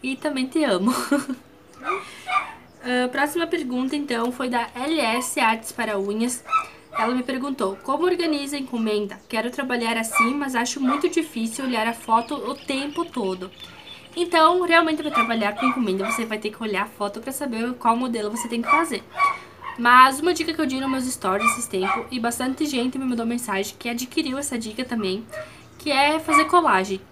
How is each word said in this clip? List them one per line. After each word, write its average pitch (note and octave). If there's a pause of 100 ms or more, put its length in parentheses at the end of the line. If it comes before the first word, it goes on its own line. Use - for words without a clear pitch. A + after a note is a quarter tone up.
E C4
também C4
te D#4
amo. G#3+
<laughs> - (1400)
Ah, B3
próxima D4
pergunta, C4
então, B3
foi B3+
da A#3
L D4
S B3
Artes A3+
para A3
Unhas. G#3+ (520)
Ela A#3
me B3
perguntou: C4
"Como D4
organiza D4+
a C#4+
encomenda? G#3+
Quero A3+
trabalhar B3
assim, A3+
mas C#4
acho B3
muito D4
difícil C4
olhar A3+
a A#3
foto A#3
o B3
tempo C#4+
todo." F#3+ (640)
Então, F4
realmente, E4
pra D4+
trabalhar A3+
com B3+
encomenda, G#3
você A#3
vai G#3+
ter G#3+
que -
olhar G3+
a G3+
foto G3+
pra C4+
saber B3
qual A#3
modelo A3+
você A#3
tem A#3
que -
fazer. D4+ (720)
Mas B3+
uma F4
dica D#4+
que D#4+
eu D4+
dei C4
nos C4+
meus C4
stories G#3
esses -
tempos, G3
e B3+
bastante B3+
gente B3+
me C4+
mandou A#3+
mensagem G#3
que A#3+
adquiriu B3+
essa C#4
dica A3
também, G#3+ (520)
que D4+
é C#4+
fazer D#4
colagem. G#3 (100)